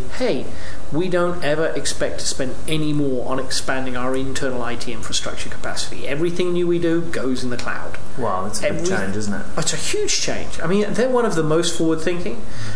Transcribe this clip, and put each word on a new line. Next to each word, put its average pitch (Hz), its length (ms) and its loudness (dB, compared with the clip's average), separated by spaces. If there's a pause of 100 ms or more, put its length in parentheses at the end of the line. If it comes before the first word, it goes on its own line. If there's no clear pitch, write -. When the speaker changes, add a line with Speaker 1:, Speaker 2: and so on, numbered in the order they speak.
(180)
Speaker 1:
"Hey, 190 280 0 (460)
we 175 180 0
don't 175 340 0
ever 151 260 0
expect - 500 0
to - 80 2
spend 131 280 0 (120)
any 151 260 0
more 135 360 0
on 131 100 0
expanding 131 580 0
our 127 180 0
internal 131 460 0
I 120 140 -2
T 120 180 0
infrastructure - 560 0
capacity. - 580 0
Everything 175 460 -2
new 175 120 0
we 175 140 0
do 170 220 0
goes 131 420 0
in 123 60 2
the 123 80 0
cloud." - 400 0 (200)
Speaker 2:
Wow, 98 260 0
that's 107 160 -2
a 151 100 0
big - 40 -2
Speaker 1:
Every-, 165 160 -2
Speaker 2:
change, 98 280 -2
isn't 101 160 0
it? 90 120 0 (120)
Speaker 1:
It's - 160 0
a 151 40 -2
huge - 440 0
change. - 420 0
I 160 40 0
mean, 202 260 0
they're 254 160 0
one 240 160 0
of 175 100 -2
the 165 80 0
most 160 340 0
forward-thinking. 170 640 0 (340)